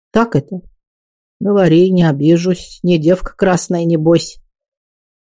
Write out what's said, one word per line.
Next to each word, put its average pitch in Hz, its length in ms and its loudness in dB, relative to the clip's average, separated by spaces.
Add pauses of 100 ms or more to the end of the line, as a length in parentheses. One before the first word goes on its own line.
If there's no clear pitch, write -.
(100)
Так 233 240 0
это?" 180 280 -6 (760)
"Говори, 185 500 2
не 175 180 2
обижусь, 170 760 -2
не 175 160 0
девка 170 380 -2
красная, 180 480 -2
небось". 165 540 0 (840)